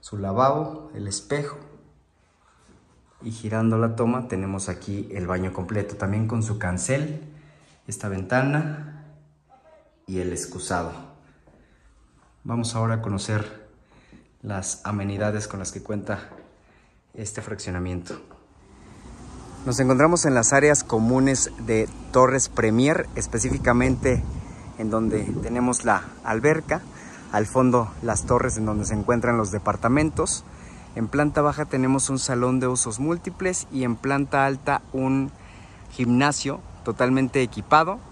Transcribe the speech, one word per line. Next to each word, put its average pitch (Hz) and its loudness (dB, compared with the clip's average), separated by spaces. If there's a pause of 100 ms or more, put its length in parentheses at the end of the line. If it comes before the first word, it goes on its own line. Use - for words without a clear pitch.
su - -10
lavabo, 131 0
el 101 -8
espejo. 147 -6 (1600)
Y 113 -8
girando 113 0
la 113 2
toma 120 0
tenemos 95 -4
aquí 101 -6
el 92 -6
baño 92 -2
completo, 98 -6
también 104 0
con 117 0
su 107 -2
cancel, 131 -4 (520)
esta - -8
ventana 131 -2 (1040)
y 92 -4
el 90 -2
excusado. 87 -6 (1500)
Vamos 120 -4
ahora 113 2
a 113 -2
conocer 107 -4 (760)
las 98 -6
amenidades 104 -2
con 98 -8
las 92 -8
que 98 -12
cuenta 104 -6 (840)
este - -10
fraccionamiento. 90 -8 (1400)
Nos 123 -2
encontramos 139 6
en 143 6
las 120 4
áreas 143 6
comunes 127 4 (140)
de 110 2 (240)
Torres 127 6
Premier, 123 2
específicamente 127 2 (540)
en 110 -2
donde 110 0 (200)
tenemos 120 0
la 101 2 (180)
alberca, 151 2 (520)
al 104 2
fondo 123 4 (100)
las 113 -2
torres 123 2
en 110 -2
donde 107 -2
se 110 -4
encuentran 117 2
los 107 0
departamentos. 123 0 (500)
En 117 -2
planta 147 2
baja 147 2
tenemos 131 2
un 135 -2
salón 127 0
de 127 0
usos 120 -2
múltiples 175 -2
y 131 -2
en 117 0
planta 139 2
alta 135 0 (120)
un 135 0 (600)
gimnasio 131 2 (240)
totalmente 127 2
equipado 156 2 (120)